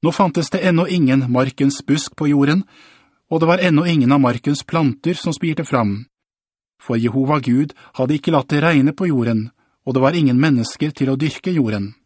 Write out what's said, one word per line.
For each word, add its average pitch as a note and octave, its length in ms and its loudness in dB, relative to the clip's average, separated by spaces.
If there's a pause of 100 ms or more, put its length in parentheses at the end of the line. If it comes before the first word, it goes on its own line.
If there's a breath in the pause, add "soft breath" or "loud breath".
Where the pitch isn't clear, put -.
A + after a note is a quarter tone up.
Nå D#3+ 80 2
fantes E3+ 400 0
det F#3+ 160 -4
ennå F3+ 240 2
ingen C3+ 400 2
markens C3 560 0
busk D3+ 320 -2
på D#3 140 -4
jorden, D3 320 2 (680 soft breath)
og E3 140 0
det D#3+ 80 2
var F#3 100 2
ennå E3+ 240 2
ingen C#3+ 320 2
av C#3 60 4
markens B2+ 420 -2
planter D#3+ 480 -2
som E3 240 -6
spirte D#3+ 240 -4
fram. A2+ 460 -2 (720)
For A#2+ 160 -4
Jehova C3 400 0
Gud C3+ 380 -2 (180 loud breath)
hadde C3 240 -2
ikke E3 160 -2
latt C#3+ 160 0
det D3 160 0
regne D3 320 2
på F3+ 140 -2
jorden, A#2 400 -2 (340)
og C3 80 -4
det C3 80 2
var C#3+ 160 2
ingen C3 240 2
mennesker D3 480 0
til C3+ 240 -2
å C3+ 80 -4
dyrke D#3+ 320 -4
jorden. G#2+ 380 -2 (140)